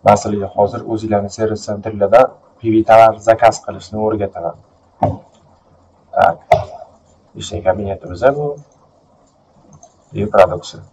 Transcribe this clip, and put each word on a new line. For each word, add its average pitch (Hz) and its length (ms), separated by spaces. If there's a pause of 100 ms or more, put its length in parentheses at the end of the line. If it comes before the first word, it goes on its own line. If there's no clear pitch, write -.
Man 101 120
sizlarga 101 300 (100)
hozir 104 240 (120)
o'zinglarni 107 380
servis 110 360
sentrlarida 104 540 (400)
P 113 120
V 110 180
tovar 113 240 (140)
zakaz 113 360
qilishni 104 420
o'rgataman. 95 500 (1600)
Tak. - 240 (960)
Ishni - 300
kabinetimiz 95 580 (140)
bu. 147 100 (1700)
Reproduksiya. 95 680 (100)